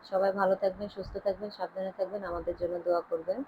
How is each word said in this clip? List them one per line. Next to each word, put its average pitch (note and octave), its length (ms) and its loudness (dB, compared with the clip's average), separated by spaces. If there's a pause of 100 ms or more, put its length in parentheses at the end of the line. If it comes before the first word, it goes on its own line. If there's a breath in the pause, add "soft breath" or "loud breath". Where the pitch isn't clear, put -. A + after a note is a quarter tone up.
(100)
সবাই G3 200 4 (100)
ভালো F#3+ 220 6
থাকবেন, G3 340 0
সুস্থ F#3+ 180 -8 (120)
থাকবেন, G3+ 320 -2
সাবধানে F#3+ 400 -4
থাকবেন, G3 320 -2
আমাদের F3 300 -2
জন্য F3 140 0 (120)
দোয়া F3 240 4
করবেন। F3 380 -2